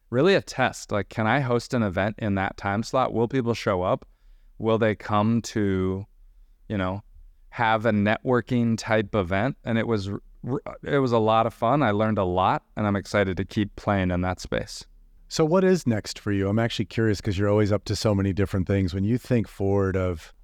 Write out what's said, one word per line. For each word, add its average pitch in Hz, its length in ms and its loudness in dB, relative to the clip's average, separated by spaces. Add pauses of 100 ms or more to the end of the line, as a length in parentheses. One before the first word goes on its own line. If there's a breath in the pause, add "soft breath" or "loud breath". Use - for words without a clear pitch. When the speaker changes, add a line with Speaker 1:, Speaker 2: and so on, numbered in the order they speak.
(100)
Speaker 1:
Really 156 240 4
a 151 60 2
test. - 520 -4
Like, 104 160 -2
can 110 180 -2
I 120 140 2
host 123 340 -2
an 120 80 2
event 98 360 0
in 101 180 -2
that 95 200 -2
time 104 260 -2
slot? 123 300 -2
Will 113 160 0
people 117 260 -2
show 95 280 -2
up? 107 240 -2 (520)
Will 110 200 2
they 107 160 2
come 107 480 0
to, 95 640 0 (640)
you 110 100 -4
know, 95 240 -4 (480)
have 113 360 0
a 117 40 4
networking 113 880 0
type 110 360 0
event? 98 500 0
And 117 140 -2
it 110 80 -2
was 107 220 -2
r-, 101 120 -8 (460)
r-, - 160 -12
it 147 160 0
was 127 140 0
a 117 60 4
lot 110 280 4
of 117 60 -4
fun. 135 300 0
I 113 80 4
learned 107 280 0
a 98 60 2
lot, 92 400 2 (120)
and 107 100 -2
I'm 101 100 0
excited 95 400 0
to 98 80 -2
keep 101 320 -2
playing 95 340 0
in 90 120 0
that 90 180 -4
space. - 460 -6 (420)
Speaker 2:
So - 160 0
what 175 180 2
is 185 240 2
next 107 320 -2
for 104 140 -4
you? 98 160 0
I'm 104 100 2
actually 113 280 -2
curious 110 340 0
'cause 98 180 -4
you're 101 100 2
always 104 220 4
up 101 140 0
to 107 100 -4
so 104 220 0
many 98 160 2
different 92 340 0
things. 95 260 2
When 98 120 -2
you 113 120 0
think 120 300 0
forward 98 500 0
of, 90 480 -4